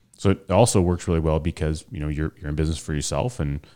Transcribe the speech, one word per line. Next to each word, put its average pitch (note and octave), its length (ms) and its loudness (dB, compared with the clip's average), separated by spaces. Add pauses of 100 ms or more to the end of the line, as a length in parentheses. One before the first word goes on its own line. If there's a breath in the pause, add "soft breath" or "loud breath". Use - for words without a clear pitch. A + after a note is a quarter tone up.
(180)
So G2 140 2
it - 200 -4
also G#2 300 6
works F2 260 0
really E2 140 2
well D#2 180 2
because, D#2 520 -4
you - 100 -8
know, D2 80 -4
you're, D2+ 280 -4
you're D2 120 -10
in D2+ 60 -4
business D#2 220 0
for - 160 -8
yourself, D2 460 -4
and C#2+ 260 -4 (100)